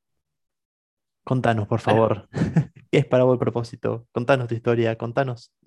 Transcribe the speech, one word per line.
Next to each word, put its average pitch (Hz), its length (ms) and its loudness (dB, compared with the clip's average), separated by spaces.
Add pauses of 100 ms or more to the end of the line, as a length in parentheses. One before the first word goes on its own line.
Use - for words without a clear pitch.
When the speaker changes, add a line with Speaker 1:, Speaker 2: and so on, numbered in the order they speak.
(1300)
Speaker 1:
contanos, 117 420 0
por - 160 -2
Speaker 2:
Bueno. 110 160 2
Speaker 1:
favor, 110 320 0
<laughs> - 600 -2
¿qué 156 80 4
es 139 60 2
para 127 200 2
vos 127 80 6
el 123 60 0
propósito? 117 720 -6
Contanos 123 360 0
tu 117 80 -6
historia, 117 420 0
contanos 120 540 -6 (160)